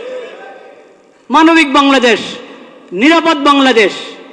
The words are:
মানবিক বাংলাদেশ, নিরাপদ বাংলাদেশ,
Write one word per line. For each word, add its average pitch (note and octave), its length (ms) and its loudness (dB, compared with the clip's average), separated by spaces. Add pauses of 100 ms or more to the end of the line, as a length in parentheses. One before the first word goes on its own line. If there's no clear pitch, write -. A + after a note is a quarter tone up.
(1300)
মানবিক D#4+ 440 2
বাংলাদেশ, C4+ 460 2 (720)
নিরাপদ D#4+ 460 0
বাংলাদেশ, C4+ 540 2 (420)